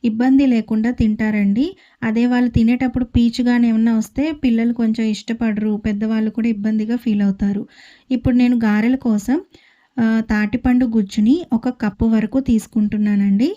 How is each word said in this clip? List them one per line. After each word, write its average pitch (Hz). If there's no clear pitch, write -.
ఇబ్బంది 254
లేకుండా 226
తింటారండి. 214
అదే 226
వాళ్ళు 247
తినేటప్పుడు 240
పీచు 233
కానీ 240
ఏమన్నా 226
వస్తే 220
పిల్లలు 240
కొంచెం 226
ఇష్టపడరు, 214
పెద్దవాళ్ళు 220
కూడా 226
ఇబ్బందిగా 220
ఫీల్ 208
అవుతారు. 202
ఇప్పుడు 254
నేను 247
గారెల 226
కోసం, 240
ఆ, 233
తాటిపండు 233
గుజ్జుని 220
ఒక 233
కప్పు 208
వరకు 220
తీసుకుంటున్నానండి. 208